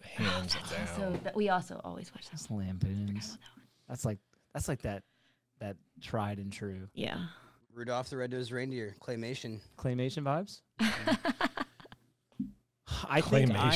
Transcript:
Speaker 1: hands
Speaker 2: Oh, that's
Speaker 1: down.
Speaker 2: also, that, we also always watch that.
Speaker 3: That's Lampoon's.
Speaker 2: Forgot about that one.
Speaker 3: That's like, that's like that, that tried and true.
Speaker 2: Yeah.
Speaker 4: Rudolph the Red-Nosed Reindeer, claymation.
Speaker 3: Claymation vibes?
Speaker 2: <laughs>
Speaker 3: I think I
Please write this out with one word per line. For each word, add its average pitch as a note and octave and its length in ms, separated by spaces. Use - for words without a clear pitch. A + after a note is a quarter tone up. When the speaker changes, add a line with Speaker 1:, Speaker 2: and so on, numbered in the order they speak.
Speaker 1:
hands F#2 560
Speaker 2:
Oh, - 100
that's - 300
Speaker 1:
down. G3 140
Speaker 2:
also, F3+ 140
that, - 100
we G#3 140
also F3+ 340
always - 280
watch - 120
that. - 80
Speaker 3:
That's - 180
Lampoon's. G2 580
Speaker 2:
Forgot G2+ 60
about - 280
that - 160
one. - 100
Speaker 3:
That's B2+ 160
like, G#2+ 140
that's - 120
like C#3+ 140
that, G2+ 220
that G2+ 160
tried G#2 360
and G2 160
true. F#2+ 400
Speaker 2:
Yeah. - 240
Speaker 4:
Rudolph A#2+ 380
the C#3 60
Red-Nosed B2 340
Reindeer, B2 500
claymation. A2+ 580
Speaker 3:
Claymation B2+ 460
vibes? C#3+ 400
Speaker 2:
<laughs> A3 80
Speaker 3:
I C#3+ 120
think C3+ 300
I C3+ 240